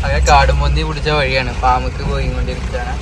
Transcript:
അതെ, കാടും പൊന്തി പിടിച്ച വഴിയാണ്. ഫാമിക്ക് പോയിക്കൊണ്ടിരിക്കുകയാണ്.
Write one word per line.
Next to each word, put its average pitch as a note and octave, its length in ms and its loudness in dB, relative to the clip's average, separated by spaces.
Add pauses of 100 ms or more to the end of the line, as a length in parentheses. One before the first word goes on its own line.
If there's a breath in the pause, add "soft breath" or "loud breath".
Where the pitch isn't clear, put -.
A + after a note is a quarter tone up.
അതെ, C#3 140 0 (100)
കാടും C#3 340 6
പൊന്തി D3 260 2
പിടിച്ച D3+ 200 -4 (100)
വഴിയാണ്. C3 340 -2 (100)
ഫാമിക്ക് B2+ 460 0
പോയിക്കൊണ്ടിരിക്കുകയാണ്. B2+ 920 -4